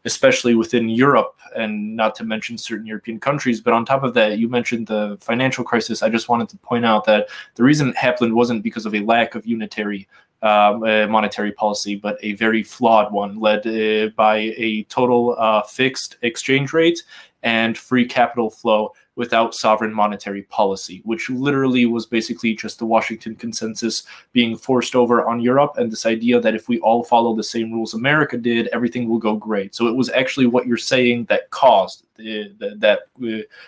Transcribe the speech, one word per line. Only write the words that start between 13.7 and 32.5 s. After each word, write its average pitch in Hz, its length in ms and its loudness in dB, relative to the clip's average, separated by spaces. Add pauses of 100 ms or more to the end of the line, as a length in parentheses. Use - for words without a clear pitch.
by 107 400 2
a 110 320 -4
total, 120 500 2
uh, 110 240 2
fixed - 600 -2
exchange 135 500 -2
rate 165 320 2 (400)
and 113 340 0
free 123 260 0
capital 113 460 0
flow 107 420 0 (220)
without 113 400 0
sovereign 110 400 0
monetary 104 480 -2
policy, 98 600 -4
which 113 260 -6
literally 131 560 2
was 117 180 -2
basically 113 480 -2
just 107 280 -8
the 117 40 -4
Washington 110 520 -2
consensus 113 680 -4 (300)
being 113 240 2
forced 123 400 0
over 120 280 4
on 120 160 -2
Europe, 135 360 2
and 117 160 -2
this 110 120 -6
idea 117 360 2
that 110 160 0
if - 120 -8
we 117 120 0
all 113 240 2
follow 113 320 2
the 107 80 -2
same 113 280 -4
rules 113 220 -4
America 139 420 0
did, 117 360 0
everything 120 360 -2
will 113 120 0
go 107 160 0
great. 104 360 -4
So 117 140 0
it 117 80 0
was 120 160 0
actually 131 360 0
what 120 200 2
you're 120 100 0
saying 120 500 0
that - 240 -2
caused 101 540 2 (120)
the, 107 420 -8